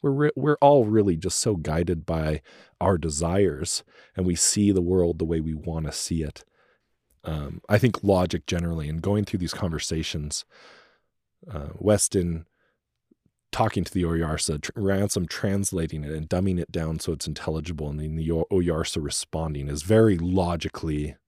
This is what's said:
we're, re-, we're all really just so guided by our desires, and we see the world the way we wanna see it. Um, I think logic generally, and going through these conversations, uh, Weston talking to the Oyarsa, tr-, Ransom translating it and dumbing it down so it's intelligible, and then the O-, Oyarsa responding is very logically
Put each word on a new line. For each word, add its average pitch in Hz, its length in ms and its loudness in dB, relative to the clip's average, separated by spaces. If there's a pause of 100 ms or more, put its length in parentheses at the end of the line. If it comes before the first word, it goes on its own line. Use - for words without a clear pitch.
we're, 147 80 2
re-, 139 260 2
we're 143 240 2
all 143 240 8
really 104 320 4
just 90 220 -4
so 107 180 2
guided 80 500 0
by 78 360 -2 (380)
our 98 180 2
desires, 82 840 0 (320)
and 92 100 0
we 90 80 2
see 101 380 2
the 92 100 4
world 87 360 2
the 85 60 0
way 80 160 0
we 80 140 -4
wanna 78 380 -6
see 82 300 -4
it. - 220 -10 (800)
Um, 80 440 -8
I 104 100 4
think 117 240 2
logic 92 440 2
generally, 85 420 -2
and 80 140 -6
going 101 220 0
through 98 160 -4
these 85 140 -4
conversations, 80 920 -4 (1080)
uh, 73 160 -8 (100)
Weston 92 680 2 (1040)
talking 107 340 0
to - 80 -10
the 92 100 0
Oyarsa, 80 580 -2
tr-, - 160 -10
Ransom 98 500 0
translating 92 760 -4
it 73 80 -8
and 78 160 -6
dumbing 90 320 0
it 80 100 -8
down 80 300 -4
so - 120 -4
it's 71 140 -6
intelligible, 78 640 -6
and 73 100 -6
then 78 160 -6
the 80 160 -4
O-, 80 220 0
Oyarsa 82 500 0
responding 73 680 -6
is 73 140 -6
very 107 360 6
logically 82 1000 -2 (100)